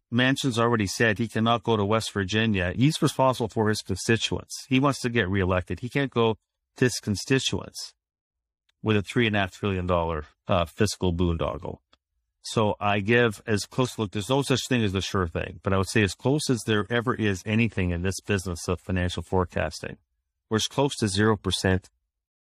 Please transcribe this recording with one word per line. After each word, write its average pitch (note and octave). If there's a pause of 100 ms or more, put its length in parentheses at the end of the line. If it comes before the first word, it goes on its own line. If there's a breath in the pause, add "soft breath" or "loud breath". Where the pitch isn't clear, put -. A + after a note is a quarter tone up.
(120)
Manchin's B2+
already A#2
said A2
he A#2
cannot A2+
go A2+
to G2+
West A2
Virginia. G2
He's C#3
responsible C3
for G#2+
his G#2+
constituents. -
He C3
wants C#3
to B2
get A#2
reelected. F#2
He B2
can't C#3
go A2+ (400)
to C3
his -
constituents - (920)
with G#2+
a G2+
three A#2
and G#2+
a G2+
half F#2+
trillion F#2
dollar, E2 (220)
uh, F2+
fiscal F#2
boondoggle. E2 (680)
So G#2+
I G#2
give A#2
as G#2+
close -
a A2+
look. G#2
There's G#2
no C3+
such -
thing A#2+
as G2
a F#2+
sure F#2
thing, E2
but F#2+
I F#2+
would F#2+
say A2
as F#2+
close C#3+
as B2+
there G#2
ever A#2+
is G2+
anything G#2+
in F2
this F#2+
business F#2
of F2+
financial F2+
forecasting, F2+ (500)
we're A2
as G#2+
close C#3
to A2+
zero G#2
percent, F#2+ (600)